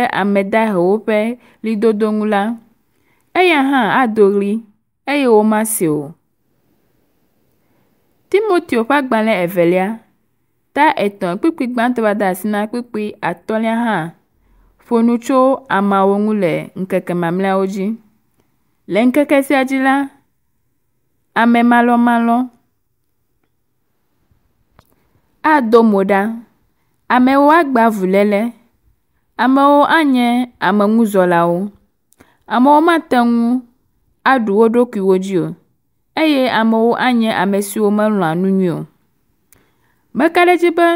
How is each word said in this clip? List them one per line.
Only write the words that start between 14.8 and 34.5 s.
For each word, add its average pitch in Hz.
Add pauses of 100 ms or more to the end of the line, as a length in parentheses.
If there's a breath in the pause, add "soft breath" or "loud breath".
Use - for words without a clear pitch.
ƒo 233
nu 233
tso 254 (300)
ameawo 196
ŋu 214
le 180 (240)
ŋkeke 185
mamlɛawo 190
dzi. 190 (1040)
Le 180
ŋkeke 277
sia 269
dzi 269
la, 262 (1400)
ame 233
malɔmalɔ. 240 (3000)
Ado 247
mo 208
ɖa. 196 (920)
Amewo 262
agba 277
avuléle. 202 (1000)
Amewo 277
anye 277 (300)
ameŋuzɔlawo. 196 (880 soft breath)
Amewo 277
mate 320
ŋu 240 (800)
aɖu 240